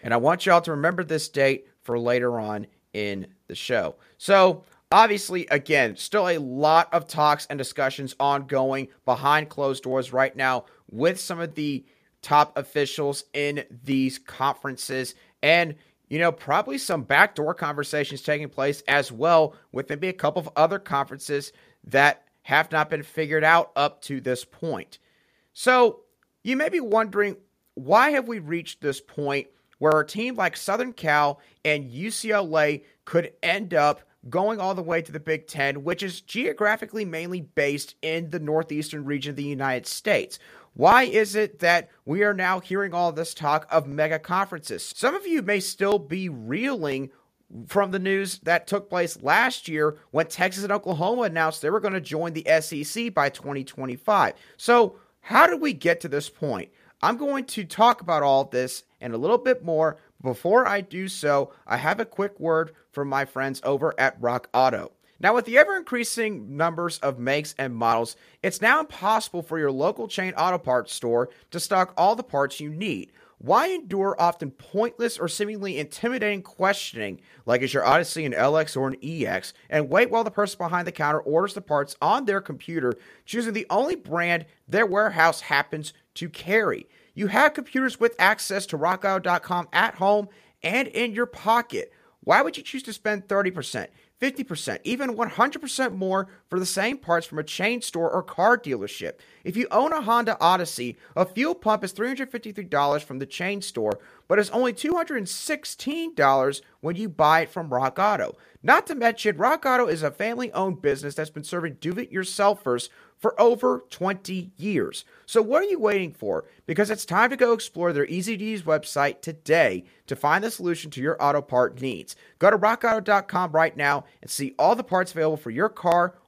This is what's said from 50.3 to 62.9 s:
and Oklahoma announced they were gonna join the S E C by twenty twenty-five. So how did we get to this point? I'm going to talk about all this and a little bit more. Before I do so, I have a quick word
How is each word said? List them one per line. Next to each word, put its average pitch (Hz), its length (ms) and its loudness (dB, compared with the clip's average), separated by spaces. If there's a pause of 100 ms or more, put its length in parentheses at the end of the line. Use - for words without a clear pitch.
and 196 80 -2
Oklahoma 202 500 -2
announced 165 400 -2
they 147 80 0
were 208 80 2
gonna 190 220 -2
join 156 320 -6
the 156 160 -4
S 156 240 2
E 147 100 -6
C 233 260 -6
by 147 200 2
twenty 139 340 -8
twenty-five. 131 720 0 (220)
So 233 400 4 (240)
how 302 260 6
did 339 140 0
we 294 120 0
get 220 280 0
to - 80 -10
this 147 200 -4
point? 113 420 -6 (300)
I'm 220 160 2
going 277 280 -4
to 214 200 -8
talk 226 360 4
about 165 240 0
all 135 200 4
this 123 380 -4 (180)
and 120 140 -8
a 113 40 -4
little 190 200 2
bit 247 260 0
more. 160 340 0 (220)
Before 180 460 2
I 202 140 0
do 190 260 -8
so, 143 460 0 (140)
I 117 100 -2
have 160 240 0
a 226 40 -4
quick 202 360 -6
word 160 320 0 (180)